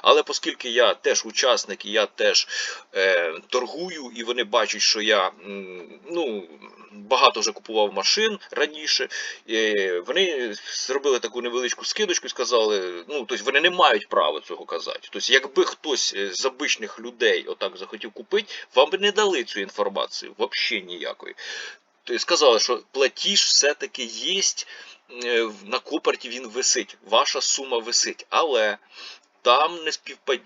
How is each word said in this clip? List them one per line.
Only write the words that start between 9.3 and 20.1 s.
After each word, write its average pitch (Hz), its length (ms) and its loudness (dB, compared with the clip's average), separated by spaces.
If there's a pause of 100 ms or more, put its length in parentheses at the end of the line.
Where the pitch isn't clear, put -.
е, 104 560 2
вони 139 480 0 (320)
зробили 131 320 0
таку 117 240 -4
невеличку 123 420 -4
скидочку 185 420 -2
і 120 40 -8
сказали: 104 800 0
ну, 139 200 -6
тобто 107 160 -4
вони 135 160 2
не 175 100 4
мають 170 380 4
права 78 320 2
цього - 240 -12
казати. - 460 -8
Тобто, 104 220 -2
якби 135 320 4
хтось, - 520 -2
е, 98 180 -2
з 110 100 -4
обичних 127 560 -4
людей 113 460 2
отак 98 300 -6
захотів - 360 -12
купити, 202 400 -4 (220)
вам 147 160 6
би 190 80 0
не 202 140 2
дали 190 320 2
цю - 160 -6
інформацію, 98 800 -4